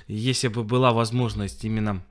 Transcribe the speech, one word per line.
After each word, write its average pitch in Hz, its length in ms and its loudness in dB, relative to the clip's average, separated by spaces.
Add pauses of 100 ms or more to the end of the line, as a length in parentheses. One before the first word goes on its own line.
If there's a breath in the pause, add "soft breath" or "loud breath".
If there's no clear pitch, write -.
если 123 400 0
бы 117 160 -2
была 123 300 4
возможность 110 720 -2
именно 107 460 -2